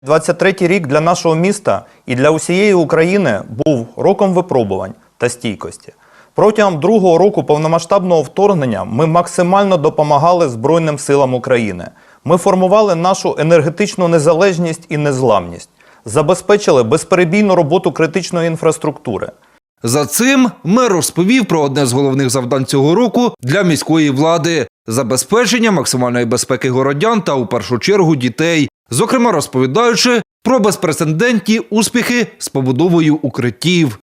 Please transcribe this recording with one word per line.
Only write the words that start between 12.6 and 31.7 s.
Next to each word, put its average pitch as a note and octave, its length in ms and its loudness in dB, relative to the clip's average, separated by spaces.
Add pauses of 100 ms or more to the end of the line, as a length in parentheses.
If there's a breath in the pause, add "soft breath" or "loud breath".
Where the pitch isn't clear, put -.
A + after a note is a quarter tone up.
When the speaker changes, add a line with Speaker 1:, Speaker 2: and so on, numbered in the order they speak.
Speaker 1:
нашу F3+ 440 -2
енергетичну E3 680 0
незалежність E3 840 0
і D3+ 80 -4
незламність, A#2 720 -2 (360 soft breath)
забезпечили D3+ 800 2
безперебійну F3+ 720 2
роботу F3 360 0
критичної E3 560 -2
інфраструктури. D3+ 840 -4 (520 soft breath)
Speaker 2:
За B2 220 0
цим B3+ 460 2 (120)
мер A3+ 280 2
розповів F#3+ 540 0
про E3+ 160 0
одне C#3 240 0
з A#2+ 80 -2
головних C3+ 360 0
завдань C3 360 -2
цього C#3+ 300 2
року A#3+ 460 0
для D#3+ 220 0
міської D#3+ 460 0
влади: D#3 580 0 (200)
забезпечення G3+ 840 0
максимальної B2 540 -2
безпеки B2 440 -2
городян C#3+ 520 0
та, D#3+ 120 -2
у B2+ 140 -2
першу A#2+ 300 -4
чергу, F3 380 2
дітей, C#3+ 540 -2 (200)
зокрема A3+ 420 0
розповідаючи G3+ 880 0 (220)
про B3+ 160 2
безпрецедентні G3+ 1000 0
успіхи A3+ 680 -2 (100)